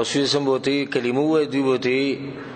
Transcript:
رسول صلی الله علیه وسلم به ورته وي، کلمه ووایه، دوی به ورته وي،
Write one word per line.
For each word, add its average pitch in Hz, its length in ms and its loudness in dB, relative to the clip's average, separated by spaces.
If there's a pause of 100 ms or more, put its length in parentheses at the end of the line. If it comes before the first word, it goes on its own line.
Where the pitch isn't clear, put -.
رسول 135 260 0
صلی - 0 -
الله 120 40 0
علیه 135 40 0
وسلم 143 100 0
به 135 60 0
ورته 131 200 0
وي، 139 160 0
کلمه 127 340 0
ووایه، 156 260 2
دوی 139 160 0
به 135 60 2
ورته 127 200 2
وي، 135 420 0 (260)